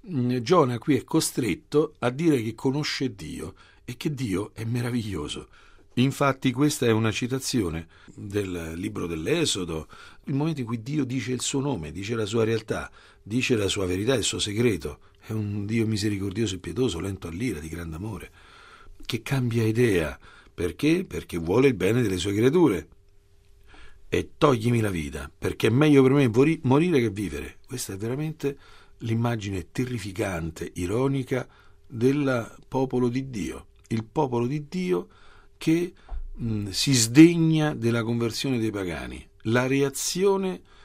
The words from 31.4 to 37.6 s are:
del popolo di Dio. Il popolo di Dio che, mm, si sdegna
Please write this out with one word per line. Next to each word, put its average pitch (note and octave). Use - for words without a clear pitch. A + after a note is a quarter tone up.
del B2+
popolo B2+
di C3+
Dio. F2
Il A2+
popolo B2
di D3
Dio F3+
che, E3+
mm, G#2+
si C3+
sdegna D#3